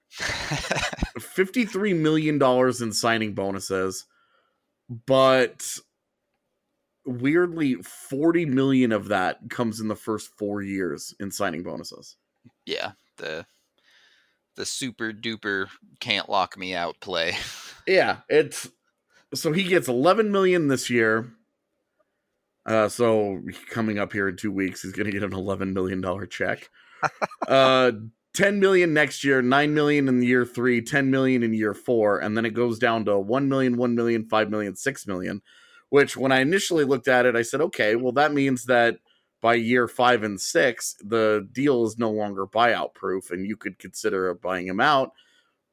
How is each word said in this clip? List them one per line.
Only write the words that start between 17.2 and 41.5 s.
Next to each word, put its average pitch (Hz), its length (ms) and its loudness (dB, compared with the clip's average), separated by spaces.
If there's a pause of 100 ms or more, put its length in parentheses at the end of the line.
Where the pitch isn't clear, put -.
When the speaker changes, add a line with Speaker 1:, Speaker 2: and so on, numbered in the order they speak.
Speaker 1:
<laughs> - 40 -10 (440)
Speaker 2:
Yeah, 135 280 2 (100)
it's, 147 420 0 (640)
so 151 200 -2
he 190 100 0
gets 175 240 2
eleven 180 420 2
million 185 380 2
this 131 220 0
year. 113 420 2 (1300)
Uh, 110 240 2
so 110 520 0 (280)
coming 110 280 -2
up 98 140 -4
here 101 160 -2
in 90 80 -4
two 104 160 -4
weeks, 95 320 -4
he's 95 80 -10
gonna 104 180 -4
get 101 140 -4
an 95 100 -4
eleven 95 400 -4
million 95 280 -2
dollar 92 240 -4
check. - 440 -6 (320)
Speaker 1:
<laughs> 151 80 0 (380)
Speaker 2:
Uh, 131 440 4 (420)
ten 202 260 2
million 185 340 4
next 147 300 0
year, 135 180 4
nine 143 320 2
million 147 360 2
in 123 120 4
year 123 240 4
three, 120 360 0
ten 135 280 0
million 131 340 2
in 113 100 0
year 107 200 0
four, 104 460 2
and 104 160 -4
then 113 80 0
it 113 100 -2
goes 117 240 0
down 113 280 0
to 104 120 2
one 123 300 0
million, 131 300 2
one 120 180 0
million, 117 320 0
five 107 220 0
million, 104 260 -4
six - 320 -8
million. 92 340 -6 (480)
Which, 139 280 2
when 135 160 0
I 131 80 4
initially 165 420 2
looked 135 240 0
at 123 180 4
it, 117 120 2
I 117 60 2
said, 139 180 -4
"Okay, 117 340 0
well, 123 180 -2
that 147 200 2
means 135 320 0
that 120 320 4 (440)
by 117 120 4
year 120 340 2
five 123 360 2
and 101 180 -4
six, - 600 0
the 107 520 0